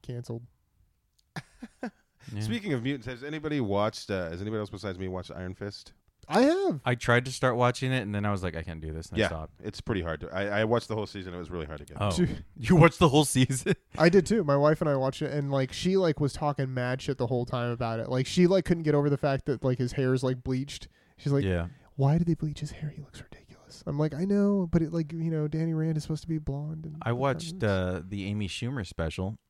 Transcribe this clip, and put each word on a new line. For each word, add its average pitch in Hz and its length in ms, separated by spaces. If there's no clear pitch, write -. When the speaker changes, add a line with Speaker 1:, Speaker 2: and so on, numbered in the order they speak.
Speaker 1:
canceled. 120 400
Speaker 2:
Yeah. 104 80
Speaker 3:
Speaking 196 320
of 123 100
mutants, 131 240
has 123 160
anybody 151 380
watched, 104 500
uh, 90 200
has 87 120
anybody 107 160
else 104 120
besides 98 280
me 95 80
watched 92 240
Iron 92 240
Fist? - 380
Speaker 1:
I 196 120
have. 320 440
Speaker 2:
I 127 120
tried 120 300
to 131 60
start 127 220
watching 123 380
it, 127 100
and 101 100
then 101 140
I 104 60
was 95 100
like, 87 140
"I 82 80
can't 82 160
do 78 120
this," 78 180
and 90 60
I 110 40
Speaker 3:
Yeah, 104 80
Speaker 2:
stopped. 78 240
Speaker 3:
it's - 180
pretty 98 220
hard 80 200
to, - 120
I, 101 280
I - 20
watched 113 240
the 110 80
whole 107 100
season. 92 280
It 87 40
was 82 120
really 85 160
hard 78 120
to 76 60
get - 160
Speaker 2:
Oh. 101 100
Speaker 1:
Dude. 95 400
Speaker 2:
<laughs> - 80
You 131 160
watched 165 240
the 175 100
whole 147 160
season? 131 500
<laughs> - 100
Speaker 1:
I 165 120
did 175 180
too. 214 160
My 143 140
wife 151 240
and 160 100
I 139 60
watched 131 260
it, 147 100
and, 143 200
like, 135 200
she, 185 240
like, 175 220
was 143 140
talking 139 420
mad 123 260
shit 135 180
the 120 100
whole 120 180
time 120 240
about 117 300
it. 113 80
Like, 131 180
she, 180 220
like, 185 160
couldn't 170 180
get 151 140
over 143 120
the 143 80
fact 139 300
that, 131 160
like, 127 160
his 123 140
hair 127 220
is, 127 100
like, 127 180
bleached. 131 460
She's - 160
like, 139 120
Speaker 2:
Yeah. 87 240
Speaker 1:
"Why 139 240
did 170 80
they 170 80
bleach 151 240
his 151 140
hair? 151 200
He 147 100
looks - 200
ridiculous." - 640
I'm 143 100
like, 151 160
"I 147 120
know, 202 480
but 165 100
it, 160 100
like, 165 200
you 165 180
know, 156 160
Danny 160 280
Rand 160 220
is 151 60
supposed 156 200
to - 60
be 160 100
blonde." 156 480
And - 160
Speaker 2:
I 117 100
watched, 135 400
Speaker 1:
regardless. 95 480
Speaker 2:
uh, - 80
the 101 180
Amy 104 220
Schumer 120 360
special. 92 540